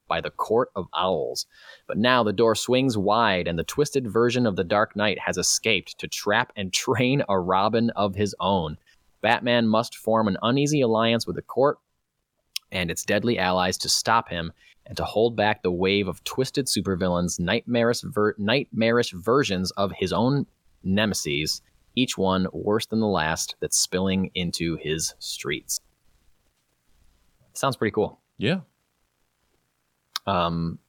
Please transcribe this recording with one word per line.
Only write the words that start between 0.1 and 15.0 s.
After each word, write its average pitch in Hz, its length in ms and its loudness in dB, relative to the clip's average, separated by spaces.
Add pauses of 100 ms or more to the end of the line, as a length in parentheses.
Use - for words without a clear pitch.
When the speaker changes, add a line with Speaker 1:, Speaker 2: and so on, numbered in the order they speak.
Speaker 1:
the 78 120 -8
Court - 420 0
of 92 180 -6
Owls. 78 540 -2 (400)
But - 120 -4
now 120 260 4
the 104 80 2
door 110 240 4
swings 127 420 2
wide, 101 480 2
and 85 100 -2
the 82 60 -2
twisted 139 480 -2
version 120 340 2
of 101 120 2
the 95 80 0
Dark 104 320 0
Knight 104 240 0
has 90 180 -4
escaped - 600 0
to - 100 -10
trap 110 480 0
and 95 160 -6
train 127 560 2
a 98 100 2
Robin 104 520 2
of 98 260 -2
his 104 240 -2
own." 156 360 0 (440)
Batman 120 480 2
must 110 280 0
form 110 320 0
an 95 140 0
uneasy 143 380 2
alliance 113 460 2
with - 100 -6
the - 60 -8
court - 360 0 (920)
and 90 200 -4
its 85 140 -6
deadly 104 340 0
allies 92 400 0
to - 100 -6
stop - 400 2
him 85 240 -6 (340)
and - 100 -12
to 78 80 -4